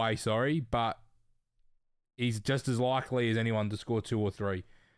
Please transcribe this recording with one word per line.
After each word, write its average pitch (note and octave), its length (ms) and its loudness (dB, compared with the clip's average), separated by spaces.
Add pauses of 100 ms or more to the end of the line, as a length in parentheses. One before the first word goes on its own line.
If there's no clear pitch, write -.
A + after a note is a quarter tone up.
(120)
away, G#2+ 40 0
sorry, C3 440 0
but A#2 380 -2 (1200)
he's A#2+ 240 0
just C3+ 280 0
as A#2 100 2
likely B2+ 520 0
as A2 60 2
anyone A2 340 0
to G#2 60 -2
score A2+ 240 -2
two A2 200 -2
or G2+ 100 0
three F#2+ 340 -2 (320)